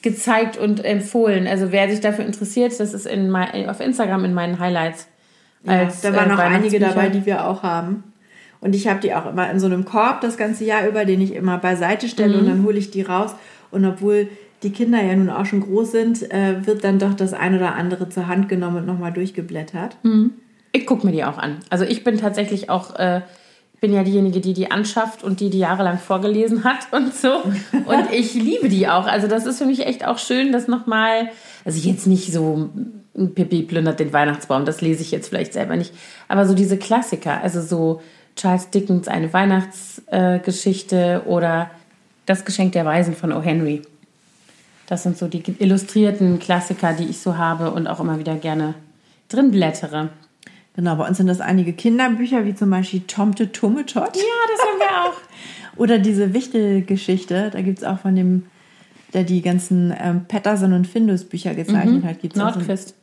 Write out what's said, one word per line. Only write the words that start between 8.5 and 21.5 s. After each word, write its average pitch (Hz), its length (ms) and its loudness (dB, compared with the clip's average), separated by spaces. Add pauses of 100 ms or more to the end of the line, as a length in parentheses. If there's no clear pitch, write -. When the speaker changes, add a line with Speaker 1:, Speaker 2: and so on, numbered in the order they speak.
Speaker 2:
Und 196 140 2
ich 202 140 0
hab 196 120 2
die 202 120 -2
auch 160 160 -4
immer 180 220 -2
in 190 80 0
so 190 80 2
einem 185 180 0
Korb 233 360 2
das 233 160 -2
ganze 214 280 -4
Jahr 214 220 0
über, 214 180 0
den 190 160 2
ich 190 120 0
immer 180 260 -2
beiseite 180 500 0
stelle 208 280 2
und 196 80 4
Speaker 1:
Mhm. 190 40 4
Speaker 2:
dann 190 160 2
hol 208 120 2
ich 202 140 -4
die 190 120 -4
raus. 190 320 -4 (360)
Und 190 140 2
obwohl 202 420 0 (360)
die 202 80 -2
Kinder 233 300 2
ja 190 140 2
nun 190 140 4
auch - 160 -2
schon 196 160 0
groß 208 300 0
sind, 226 400 0
äh, 190 340 0
wird 214 180 0
dann 196 160 4
doch 196 140 2
das 190 200 -2
ein 185 220 0
oder 180 200 0
andere 180 340 -4
zur 180 180 -4
Hand 190 220 0
genommen 175 280 -2
und 170 80 -4
nochmal 175 280 -4
durchgeblättert. 175 880 -8
Speaker 1:
Mhm. 226 280 4 (420)
Ich 262 120 4
guck 240 200 0
mir 180 60 4
die 156 120 0
auch 147 140 -4
an. 147 200 -6 (120)